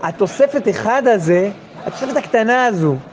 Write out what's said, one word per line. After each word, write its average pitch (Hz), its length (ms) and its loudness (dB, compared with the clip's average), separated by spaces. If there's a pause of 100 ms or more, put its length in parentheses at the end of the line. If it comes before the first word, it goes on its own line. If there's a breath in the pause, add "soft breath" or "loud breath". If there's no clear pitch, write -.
התוספת 220 640 0
אחד 226 380 0
הזה, 185 420 2 (360)
התוספת 262 320 -6
הקטנה 247 480 2
הזו 160 300 0 (160)